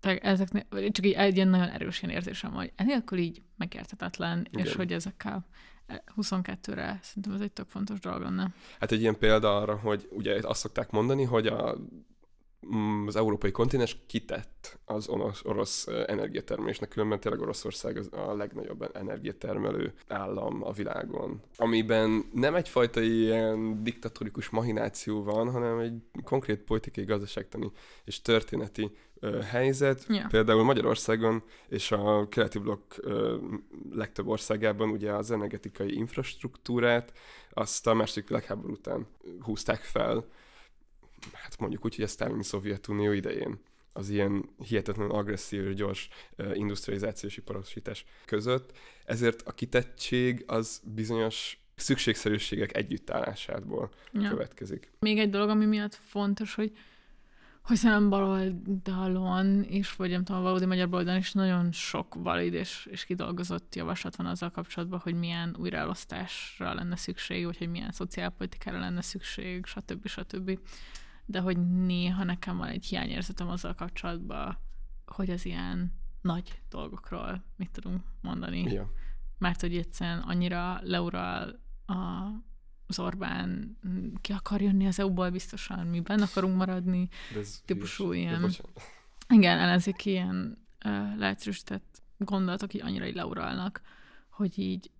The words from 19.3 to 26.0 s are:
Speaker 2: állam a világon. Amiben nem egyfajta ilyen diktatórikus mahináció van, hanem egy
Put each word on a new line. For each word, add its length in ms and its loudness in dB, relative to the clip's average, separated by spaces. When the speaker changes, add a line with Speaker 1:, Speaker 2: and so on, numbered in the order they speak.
Speaker 2:
állam 560 -4
a 80 -4
világon. 680 -4
Amiben 760 6
nem 220 4
egyfajta 460 4
ilyen 840 4
diktatórikus 680 -6
mahináció 760 0
van, 280 2
hanem 280 0
egy 240 -4